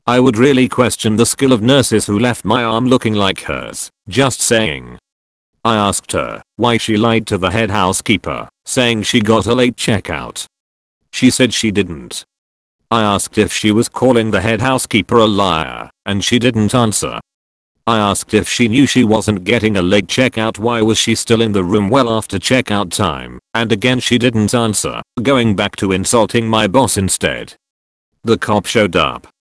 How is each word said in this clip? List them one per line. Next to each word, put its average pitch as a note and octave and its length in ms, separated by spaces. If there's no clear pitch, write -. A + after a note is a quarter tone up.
I B2 160
would B2+ 160
really B2+ 320
question A2 480
the A#2 80
skill C3 260
of A2+ 100
nurses A#2 440
who G#2 120
left A#2+ 280
my A#2+ 180
arm A2+ 220
looking B2 280
like G2 280
hers, C2 480
just A#2+ 320
saying. C#2+ 580
I A2+ 100
asked G2+ 380
her A#1 280
why A#2 220
she A2 180
lied A2+ 320
to G#2 100
the F2+ 140
head G#2+ 200
housekeeper, F#2 760
saying A#2 380
she A#2+ 160
got G#2+ 280
a A#2 60
late B2 220
checkout. F#2+ 720
She - 180
said A#2 240
she A2 180
didn't. F2 520
I A2+ 120
asked G2+ 360
if G2+ 140
she G#2+ 200
was A2+ 180
calling A#2 420
the G2 100
head A2 200
housekeeper B2 560
a A2 80
liar, D#2+ 640
and G2 180
she B2 160
didn't A2+ 340
answer. G#2+ 460
I A2+ 120
asked G2+ 360
if G#2 140
she A#2+ 220
knew C3 160
she B2 180
wasn't G#2 420
getting G#2+ 300
a F#2+ 60
late F#2+ 260
checkout, A2+ 500
why A2+ 240
was A2 160
she A2+ 180
still A2+ 260
in A2 120
the G2 120
room G2+ 240
well B2 200
after G#2+ 300
checkout G#2 520
time, B1+ 480
and A2+ 200
again B2 260
she A#2+ 180
didn't A2 360
answer, G#2 480
going A#2 320
back G2+ 240
to G2 140
insulting A2 560
my A2 200
boss G#2+ 300
instead. D2+ 580
The A2+ 140
cop G#2 280
showed F#2+ 320
up, C#2 280